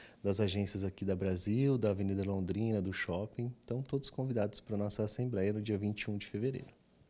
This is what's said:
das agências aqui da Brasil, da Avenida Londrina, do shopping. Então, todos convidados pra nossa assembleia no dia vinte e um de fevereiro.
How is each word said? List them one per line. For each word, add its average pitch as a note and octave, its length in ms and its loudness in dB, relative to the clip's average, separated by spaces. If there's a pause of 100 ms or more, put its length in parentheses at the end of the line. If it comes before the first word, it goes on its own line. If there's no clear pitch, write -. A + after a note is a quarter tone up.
(240)
das G2+ 160 2
agências G2 460 2
aqui F#2+ 180 -6
da G2 100 2
Brasil, G#2 640 2
da G#2+ 120 2
Avenida G2 340 0
Londrina, G2 580 0
do F#2 120 -2
shopping. A2 580 -4 (140)
Então, B2 160 -2
todos C#3 280 -2
convidados A#2 520 0
pra G#2 160 -2
nossa G#2 260 0
assembleia G#2 480 2
no G#2+ 100 -2
dia G#2 160 0
vinte G#2 260 -2
e - 60 -4
um G#2 80 -2
de - 80 -8
fevereiro. A#2+ 420 -4 (420)